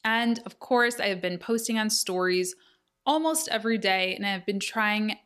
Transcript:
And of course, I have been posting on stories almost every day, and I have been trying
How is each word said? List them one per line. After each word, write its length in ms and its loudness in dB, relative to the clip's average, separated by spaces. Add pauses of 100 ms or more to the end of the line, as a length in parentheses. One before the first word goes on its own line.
And 400 2
of 140 -14
course, 420 2
I 60 0
have 140 -2
been 180 -4
posting 380 -2
on 120 0
stories 680 0 (500)
almost 440 0
every 300 0
day, 360 0
and 100 -6
I 40 -2
have 160 -4
been 160 -2
trying 640 -2